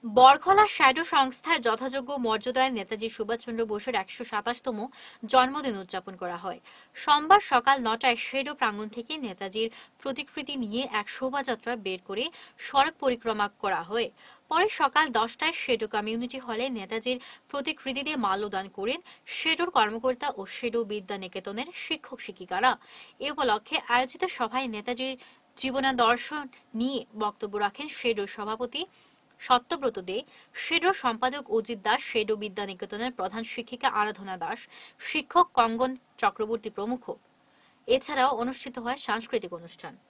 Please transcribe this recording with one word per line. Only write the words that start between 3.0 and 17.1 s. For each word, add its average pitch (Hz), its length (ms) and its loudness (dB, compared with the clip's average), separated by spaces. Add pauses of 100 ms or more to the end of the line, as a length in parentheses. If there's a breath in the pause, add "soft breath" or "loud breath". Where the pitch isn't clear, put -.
সুভাষচন্দ্র 226 460 -4 (100)
বসুর 214 300 -4
একশো - 280 -10
সাতাশতম 226 480 -4 (540 loud breath)
জন্মদিন 262 500 4
উদযাপন 185 400 -10
করা 175 220 -6
হয়। 175 160 -8 (420 loud breath)
সোমবার 311 380 8 (120)
সকাল 269 240 6 (100)
নটায় 233 400 2
শ্যাডো 269 340 -2
প্রাঙ্গণ 214 360 -2
থেকে 240 160 -8 (140)
নেতাজির 202 420 -4 (340 loud breath)
প্রতিকৃতি 277 520 -6 (100)
নিয়ে 220 180 -2 (180)
এক 208 60 -8 (100)
শোভাযাত্রা 262 560 -4 (120)
বের 185 240 -6
করে 202 160 -4 (420 loud breath)
সড়ক 285 360 4
পরিক্রমা 233 440 0 (160)
করা 190 260 0
হয়। 220 200 0 (420 loud breath)
পরে 339 160 4 (140)
সকাল 302 240 4 (140)
দশটায় 269 440 0
শ্যাডো 226 320 0
কমিউনিটি 233 520 -4
হলে 233 180 -2 (140)
নেতাজির 226 400 -4 (320 loud breath)